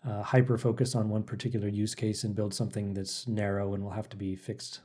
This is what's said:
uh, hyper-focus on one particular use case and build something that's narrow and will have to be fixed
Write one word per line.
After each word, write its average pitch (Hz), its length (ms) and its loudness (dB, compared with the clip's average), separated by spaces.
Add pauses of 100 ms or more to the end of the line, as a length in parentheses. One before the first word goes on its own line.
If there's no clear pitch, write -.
uh, 104 160 -2
hyper-focus 123 720 4
on 107 140 2
one 107 140 2
particular 110 460 -2
use 104 260 0
case 107 300 0
and 107 100 0
build 104 200 0
something 101 400 -2
that's 98 320 -4
narrow 101 480 0
and 98 80 -4
will 98 80 -6
have 104 200 -6
to 104 60 -12
be 98 200 -4
fixed - 480 -10